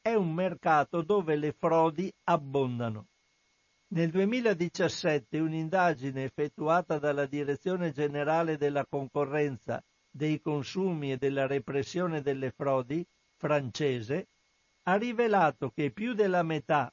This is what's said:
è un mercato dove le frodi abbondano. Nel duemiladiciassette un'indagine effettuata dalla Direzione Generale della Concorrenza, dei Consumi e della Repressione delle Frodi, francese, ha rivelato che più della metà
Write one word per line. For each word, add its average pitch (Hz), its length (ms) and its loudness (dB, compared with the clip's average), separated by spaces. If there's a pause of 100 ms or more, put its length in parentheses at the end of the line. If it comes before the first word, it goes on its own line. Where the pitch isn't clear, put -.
è 226 140 0
un 180 180 2
mercato 170 680 0
dove 160 340 2
le 147 160 -2
frodi 165 580 2 (140)
abbondano. 127 840 0 (800)
Nel 165 220 0
duemiladiciassette 175 1300 0
un'indagine 156 880 0
effettuata 151 720 0
dalla 143 280 0
Direzione 147 680 -2
Generale 147 640 0
della 143 300 0
Concorrenza, 139 960 -2 (280)
dei 151 300 -2
Consumi 151 720 -2
e 131 60 -2
della 135 280 0
Repressione 143 760 -2
delle 135 280 -2
Frodi, 139 560 -2 (300)
francese, 143 920 -2 (560)
ha 180 120 2
rivelato 208 760 2
che 147 200 -2
più 226 240 -4
della 190 280 2
metà 151 500 0